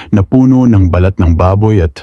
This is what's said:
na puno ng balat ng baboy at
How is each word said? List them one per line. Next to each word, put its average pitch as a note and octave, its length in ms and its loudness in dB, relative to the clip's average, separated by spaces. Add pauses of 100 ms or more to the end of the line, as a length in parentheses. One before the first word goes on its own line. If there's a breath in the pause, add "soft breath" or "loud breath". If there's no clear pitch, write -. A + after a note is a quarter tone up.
(100)
na G2+ 160 0
puno C3 400 0
ng G2 240 2
balat F2+ 320 0
ng E2 160 0
baboy G2+ 400 0
at E2 240 -4